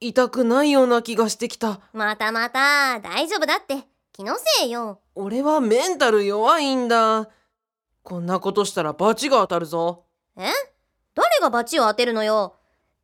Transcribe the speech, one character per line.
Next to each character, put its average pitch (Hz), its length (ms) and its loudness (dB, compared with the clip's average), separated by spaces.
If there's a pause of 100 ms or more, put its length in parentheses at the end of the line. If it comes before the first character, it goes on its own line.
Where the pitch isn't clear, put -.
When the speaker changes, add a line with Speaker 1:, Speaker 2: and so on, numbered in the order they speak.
Speaker 1:
痛 240 280 0
く 247 140 -2
な 247 220 2
い 294 60 2
よ 269 120 6
う 247 40 2
な 240 140 2
気 233 140 -8
が 220 140 2
し - 80 -8
て 233 100 -6
き - 80 -12
た。 214 240 -4 (140)
Speaker 2:
ま 214 240 -4
た 220 160 -2
ま 233 160 -4
た、 269 500 0
大 202 280 -6
丈 392 100 -4
夫 311 80 -4
だ 320 120 0
っ 415 80 -10
て。 269 220 -8 (240)
気 196 120 -18
の 247 120 -6 (240)
せ 285 80 0
い 226 40 -6
よ。 233 280 -10 (160)
Speaker 1:
俺 202 260 -6
は 302 180 2
メ 247 280 2
ン 359 100 -2
タ 254 140 2
ル 208 140 4
弱 220 340 2
い 277 160 0
ん 247 120 -2
だ。 220 420 2 (760)
こ 180 160 -12
ん 170 60 -6
な 180 140 -2
こ 190 140 -4
と 202 100 2
し - 100 -8
た 175 100 -2
ら 151 100 -4
罰 220 360 0
が 262 80 6
当 190 100 4
た 170 120 -2
る 170 60 -6
ぞ。 170 380 -4 (340)
Speaker 2:
え？ 202 140 -6 (640)
誰 659 260 4
が 311 80 4
罰 233 300 -2
を 226 80 4
当 214 60 2
て 240 120 0
る 240 80 -2
の 220 100 -2
よ。 214 320 0 (480)